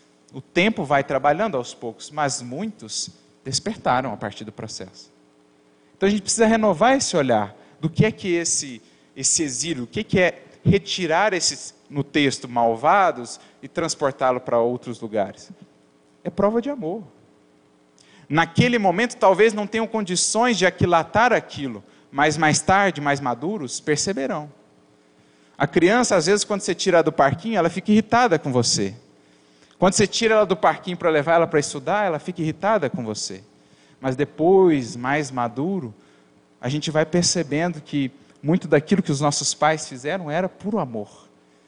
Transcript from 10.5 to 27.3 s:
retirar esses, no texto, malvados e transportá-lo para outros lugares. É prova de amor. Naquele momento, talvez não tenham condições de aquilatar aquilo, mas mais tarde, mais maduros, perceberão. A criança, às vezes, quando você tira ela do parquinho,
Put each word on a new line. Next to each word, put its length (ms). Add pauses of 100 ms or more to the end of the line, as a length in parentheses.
retirar 680
esses, 400 (160)
no 140
texto, 460
malvados 880 (240)
e 60
transportá-lo 720
para 180
outros 400
lugares. 520 (720)
É 60
prova 320
de 80
amor. 340 (1300)
Naquele 480
momento, 400
talvez 360
não 120
tenham 220
condições 680
de 120
aquilatar 640
aquilo, 500 (280)
mas 260
mais 240
tarde, 400
mais 180
maduros, 600
perceberão. 720 (1080)
A 80
criança, 500
às 120
vezes, 180
quando 160
você 140
tira 220
ela 60
do 80
parquinho, 460